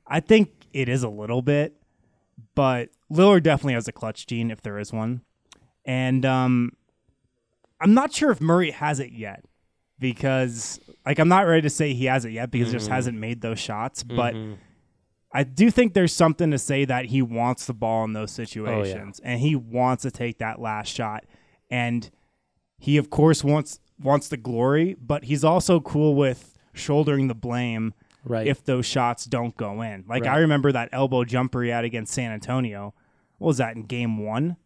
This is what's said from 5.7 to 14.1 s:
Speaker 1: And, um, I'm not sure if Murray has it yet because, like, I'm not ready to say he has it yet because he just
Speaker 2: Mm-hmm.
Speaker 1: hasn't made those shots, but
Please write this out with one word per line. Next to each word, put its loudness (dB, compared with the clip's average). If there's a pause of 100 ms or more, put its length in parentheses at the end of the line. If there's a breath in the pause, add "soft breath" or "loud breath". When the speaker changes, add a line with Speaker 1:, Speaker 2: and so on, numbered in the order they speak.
Speaker 1:
And, 0
um, 2 (1080)
I'm 6
not 2
sure 2
if 0
Murray 4
has -2
it -10
yet -12 (540)
because, -4 (280)
like, 0
I'm 6
not 6
ready 6
to 0
say 0
he 0
has 2
it -8
yet -6
because 2
he -4
just -4
Speaker 2:
Mm-hmm. -2
Speaker 1:
hasn't -2
made -6
those -4
shots, -6
but -2